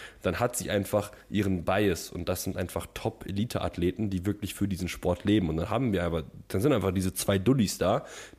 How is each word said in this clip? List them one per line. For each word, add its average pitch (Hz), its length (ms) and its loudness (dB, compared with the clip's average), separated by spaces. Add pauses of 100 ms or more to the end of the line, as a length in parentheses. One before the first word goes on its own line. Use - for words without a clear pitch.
(220)
dann 92 180 0
hat 123 160 0
sie - 120 -4
einfach 101 440 0 (180)
ihren 95 340 0
Bias. 95 460 2
Und 85 180 -6
das 92 140 0
sind - 140 -4
einfach 92 360 -4
Top-Elite-Athleten, 101 1160 -2
die 92 160 -2
wirklich 101 280 -2
für - 120 0
diesen 92 220 -2
Sport - 360 -2
leben. 101 240 4
Und 78 100 0
dann 80 120 -2
haben 120 220 0
wir 90 100 2
aber, 82 220 0 (240)
dann 95 120 0
sind 139 120 4
einfach 98 180 2
diese 92 240 0
zwei - 240 2
Dullis 104 400 2
da, - 260 2 (340)